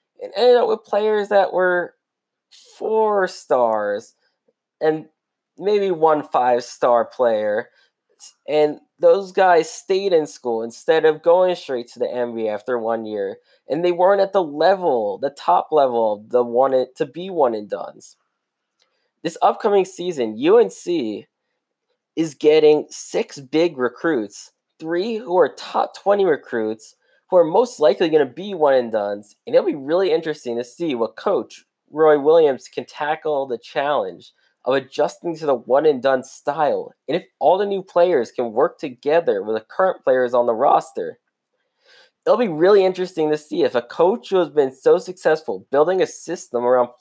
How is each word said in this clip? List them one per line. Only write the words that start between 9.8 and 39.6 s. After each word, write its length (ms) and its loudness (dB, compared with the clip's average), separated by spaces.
in 140 4
school 360 -6
instead 420 -2
of 180 2
going 340 4
straight 320 -8
to 100 -18
the 120 -4
N 240 -6
B 120 -4
A 60 -2
after 260 -6
one 260 -4
year. 340 -6
And 160 -4
they 80 2
weren't 280 2
at 120 -2
the 100 2
level, 760 0
the 120 -6
top 420 -2
level 420 2
of 160 -14
the 120 2
one 300 0
and, 140 2
to 80 -4
be 240 -14
one 260 0
and 140 -8
dones. 480 -12
This 200 -6
upcoming 420 2
season, 540 -6
U 200 4
N 120 4
C 560 -6
is 180 -4
getting 540 4
six 520 -8
big 360 -2
recruits, 760 -4
three 380 -6
who 200 -4
are 160 4
top 420 -6
twenty 300 0
recruits, 720 -4
who 40 6
are 60 8
most 360 0
likely 280 2
gonna 160 4
be 300 -10
one 200 2
and 180 0
dones, 420 -6
and 120 0
it'll 100 2
be 80 -2
really 380 -2
interesting 440 -4
to 60 -4
see 320 -6
what 220 -4
coach 480 -4
Roy 260 4
Williams 520 2
can 160 -10
tackle 600 -6
the 120 -8
challenge 720 -6
of 100 0
adjusting 640 -4
to 100 -10
the 80 2
one 300 0
and 160 2
done 220 0
style, 720 -4
and 80 -2
if 80 -6
all 180 4
the 80 -2
new 160 -6
players 480 0
can 220 -6
work 260 -2
together 640 -2
with 140 -4
the 40 -6